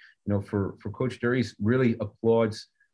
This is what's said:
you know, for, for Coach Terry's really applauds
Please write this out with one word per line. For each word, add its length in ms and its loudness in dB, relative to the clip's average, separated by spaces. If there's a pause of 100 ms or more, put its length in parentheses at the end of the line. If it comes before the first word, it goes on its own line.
(260)
you 80 0
know, 80 0
for, 380 -2
for 100 -10
Coach 300 -6
Terry's 380 0
really 420 2
applauds 640 0 (280)